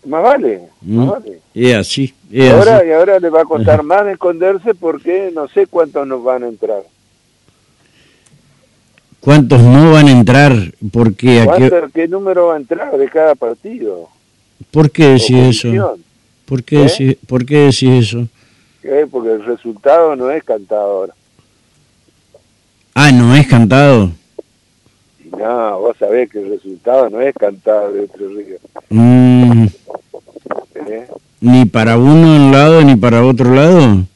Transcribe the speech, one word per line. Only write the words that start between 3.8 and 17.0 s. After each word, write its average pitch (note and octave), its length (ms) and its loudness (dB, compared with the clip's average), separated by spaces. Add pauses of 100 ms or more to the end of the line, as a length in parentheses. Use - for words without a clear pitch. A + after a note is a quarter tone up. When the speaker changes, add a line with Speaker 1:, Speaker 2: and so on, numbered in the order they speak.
Speaker 1:
más F#3 240 -2
de G3 60 -8
esconderse F#3 640 -4
porque F3 600 -8
no D3+ 140 -10
sé G3 180 -2
cuántos D3 400 -4
nos C3 160 -10
van B2+ 220 -6
a A#2+ 40 -10
entrar. G#2+ 340 -10 (2500)
Speaker 2:
¿Cuántos C3+ 420 2
no C#3 300 6
van D3+ 140 4
a C#3 60 4
entrar? B2+ 400 4 (400)
¿Por A2+ 220 0
qué? A#2+ 260 2
¿A C#3 160 2
qué? C3 120 2
Speaker 1:
¿Cuánto, E3 240 -2
qué E3 140 -4
número F#3 420 -2
va E3 60 -2
a D#3 40 -8
entrar E3 380 -8
de C3+ 120 -2
cada D#3 260 0
partido? A#2 760 -12 (600)
Speaker 2:
¿Por D3+ 200 0
qué D#3+ 180 0
decís B2+ 220 2
eso? B2+ 380 0
Speaker 1:
Oposición. B2 360 -4 (400)
Speaker 2:
¿Por C3 180 -8
qué - 140 -4
Speaker 1:
¿Eh? D3 120 4
Speaker 2:
decís, C3+ 280 -2 (100)